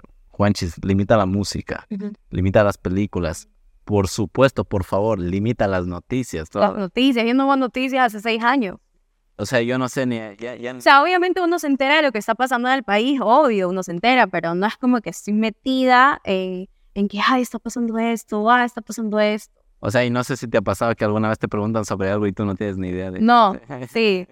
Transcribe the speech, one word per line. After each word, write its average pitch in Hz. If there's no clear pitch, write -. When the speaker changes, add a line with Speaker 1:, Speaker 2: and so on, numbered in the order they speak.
Speaker 1:
Juanchis, 98
limita 98
la 104
música, 98
Speaker 2:
Ujú. 202
Speaker 1:
limita 98
las 101
películas, 90
por 101
supuesto, 113
por 98
favor, 101
limita 98
las 92
noticias", 87
todo. -
Speaker 2:
Las 202
noticias, 226
yo 233
no 269
veo 277
noticias 262
hace 214
seis 226
años. 240
Speaker 1:
O 104
sea, 127
yo 123
no 127
sé 135
ni, 123
ya, 117
ya 120
Speaker 2:
O 123
sea, 285
obviamente 359
uno 349
se 311
entera 277
de 311
lo 277
que 214
está 220
pasando 247
en 262
el 269
país, 240
obvio, 220
uno 185
se 185
entera, 226
pero 170
no 185
es -
como 247
que -
estoy 202
metida 254
en, 185
en 202
que, 202
"Ay, 262
está 240
pasando 226
esto, 220
ay, 247
está 233
pasando 214
esto". 208
Speaker 1:
O -
sea, 123
y 120
no 123
sé 131
si 127
te 113
ha -
pasado 113
que -
alguna 107
vez 110
te -
preguntan 110
sobre 98
algo 104
y 98
tú 107
no 98
tienes 98
ni 92
idea 90
de 92
Speaker 2:
No, 226
Speaker 1:
<laughs> 131
Speaker 2:
sí. 202